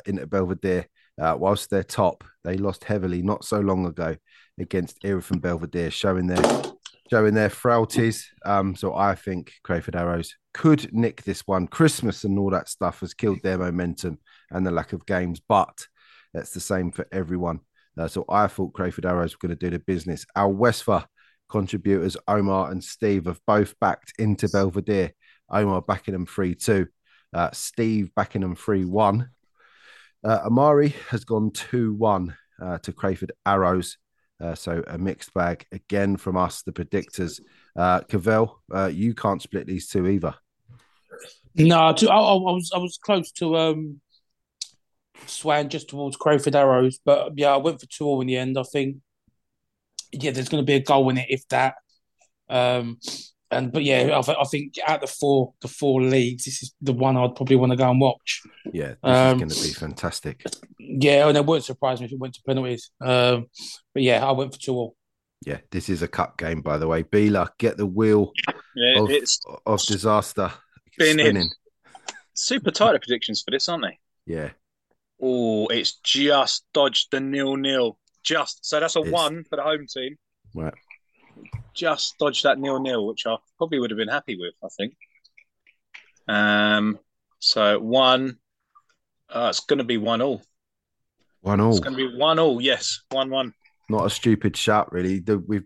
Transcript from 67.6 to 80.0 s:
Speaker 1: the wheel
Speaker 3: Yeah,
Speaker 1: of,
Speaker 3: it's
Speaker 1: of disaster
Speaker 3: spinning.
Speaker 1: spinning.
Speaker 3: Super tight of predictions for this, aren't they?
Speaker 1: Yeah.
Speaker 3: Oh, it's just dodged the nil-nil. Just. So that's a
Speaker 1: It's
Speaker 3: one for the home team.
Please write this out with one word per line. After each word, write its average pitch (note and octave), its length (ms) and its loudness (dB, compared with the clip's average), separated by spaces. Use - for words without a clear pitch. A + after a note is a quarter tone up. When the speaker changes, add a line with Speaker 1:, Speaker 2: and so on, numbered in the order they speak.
Speaker 1:
the G#2 80 -2
wheel G#2 460 4
Speaker 3:
Yeah, B2 240 4
Speaker 1:
of, A2 100 2
Speaker 3:
it's C#3 300 0
Speaker 1:
of G#2+ 180 0
disaster G#2 680 0
Speaker 3:
spinning. D#3 320 4
Speaker 1:
spinning. F#2+ 240 2
Speaker 3:
Super - 380 -2
tight G#3 240 4
of - 60 0
predictions A2+ 420 -4
for - 80 -8
this, C3+ 180 -2
aren't D#3+ 140 -4
they? F2+ 160 -8
Speaker 1:
Yeah. D#2 180 -6
Speaker 3:
Oh, A2+ 460 0
it's - 260 -2
just C#3 720 2
dodged C#3 380 2
the C3+ 80 -2
nil-nil. C3+ 800 -2
Just. - 420 -4
So D3+ 140 0
that's D#3+ 160 0
a E3 60 2
Speaker 1:
It's D#3+ 100 -4
Speaker 3:
one D#3+ 380 0
for D#3 60 -4
the C#3+ 80 -4
home D3+ 280 -2
team. C3+ 260 -8